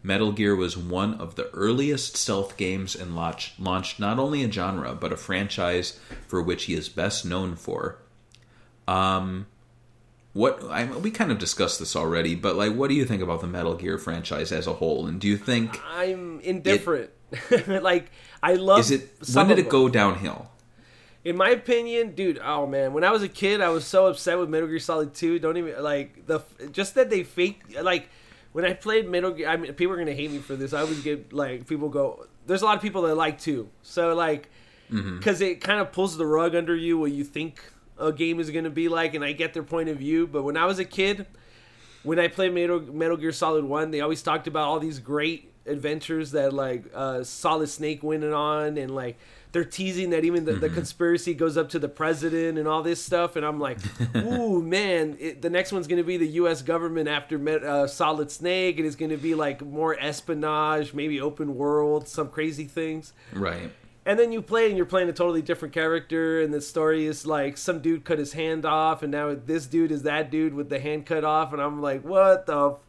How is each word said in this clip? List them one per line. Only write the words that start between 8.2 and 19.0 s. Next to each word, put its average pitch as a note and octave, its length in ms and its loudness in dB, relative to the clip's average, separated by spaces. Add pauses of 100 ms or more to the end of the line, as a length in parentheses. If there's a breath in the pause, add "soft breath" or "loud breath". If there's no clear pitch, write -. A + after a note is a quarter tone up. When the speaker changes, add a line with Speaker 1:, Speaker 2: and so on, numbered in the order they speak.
Speaker 1:
Um, F#2+ 600 0 (840)
what, A2+ 360 2
I, G#2 160 -2
we E3+ 260 -4
kind F#3+ 200 -2
of G2 80 0
discussed - 400 -2
this D#2+ 160 -6
already, E2 400 0
but, F2 200 0
like, G#2+ 180 2
what C3+ 160 0
do C#3 60 4
you C3+ 100 4
think G#2 160 0
about E2+ 200 -2
the F2 60 -4
Metal F2 280 -2
Gear F2 220 -4
franchise E2 540 -4
as D#2+ 160 -2
a E2 60 -2
whole? E2 340 0
And E2+ 120 -4
do G2+ 80 0
you G2+ 80 6
think A2+ 500 0
Speaker 2:
I'm F3 540 -4
Speaker 1:
it - 60 -14
Speaker 2:
indifferent. F3 680 0
<laughs> - 520 0
Like, F3+ 440 2 (300 loud breath)
I E3+ 120 6
love F#3+ 260 8
Speaker 1:
Is A#2+ 120 4
it, - 340 -2